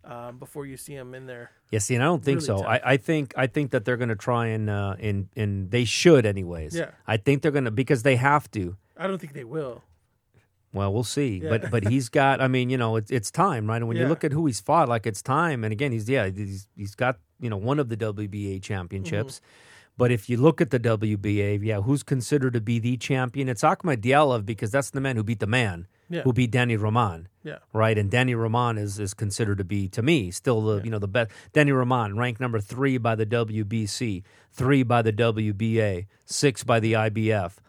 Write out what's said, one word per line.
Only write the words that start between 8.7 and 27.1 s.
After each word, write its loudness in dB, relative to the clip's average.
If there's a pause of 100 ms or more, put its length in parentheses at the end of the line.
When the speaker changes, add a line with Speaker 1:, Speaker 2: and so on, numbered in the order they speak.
Speaker 1:
I -6
don't -4
think -14
they -14
will. -10 (920)
Speaker 2:
Well, 0
we'll 0
see. -2
Speaker 1:
Yeah. -6
Speaker 2:
But, 0
but 0
he's 0
got, 4
I 4
mean, 2
you 0
know, 0
it's, -2
it's -2
time, 0
right? 0
And -4
when -4
you 0
Speaker 1:
Yeah. 2
Speaker 2:
look 0
at -2
who 0
he's -2
fought, 4
like, 0
it's -6
time. 0
And -2
again, -2
he's, -4
yeah, 2
he's, -8
he's -12
got, 0 (220)
you -6
know, -4
one -2
of -2
the -4
W -4
B -6
A -8
championships. -6
Speaker 1:
Mm-hmm. -20 (520)
Speaker 2:
But 4
if -2
you 0
look 4
at 2
the 0
W 0
B 0
A, 0
yeah, -2
who's 0
considered 0
to 0
be -2
the -2
champion? -2
It's -4
Akhmadiyalov 2
because -4
that's 0
the -6
man -2
who 0
beat -2
the -2
man, 0 (220)
Speaker 1:
Yeah. -6
Speaker 2:
who 2
beat 2
Danny 2
Roman. 0 (140)